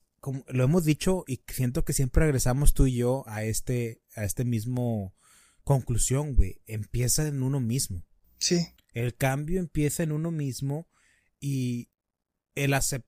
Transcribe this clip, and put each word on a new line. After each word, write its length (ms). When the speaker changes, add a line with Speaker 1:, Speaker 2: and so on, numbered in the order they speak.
Speaker 1:
como 280
lo 160
hemos 200
dicho 440
y 200
siento 380
que 80
siempre 320
regresamos 480
tú 140
y 80
yo 320
a 160
este, 580
a 100
este 200
mismo 720
conclusión, 720
güey. 300
Empieza 600
en 160
uno 160
mismo. 440
Speaker 2:
Sí. 280
Speaker 1:
El 220
cambio 440
empieza 440
en 80
uno 200
mismo 560
y 500
el 180
acep-, 340